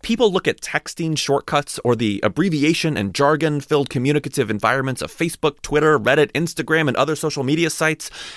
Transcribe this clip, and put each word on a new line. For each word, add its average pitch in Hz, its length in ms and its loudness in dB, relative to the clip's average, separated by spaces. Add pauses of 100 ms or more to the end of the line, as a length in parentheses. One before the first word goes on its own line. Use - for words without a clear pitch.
People 226 320 2
look 180 160 0
at - 140 -2
texting - 560 -4
shortcuts - 680 -2
or 120 100 2
the 110 280 0
abbreviation 156 760 0
and 101 160 -2
jargon-filled 147 760 0
communicative 135 580 0
environments 120 540 -2
of - 100 -8
Facebook, - 480 -4
Twitter, 151 380 4
Reddit, 143 340 2
Instagram, 156 560 -2
and 123 80 0
other 147 180 2
social 147 300 -4
media 160 240 0
sites 156 420 -4 (260)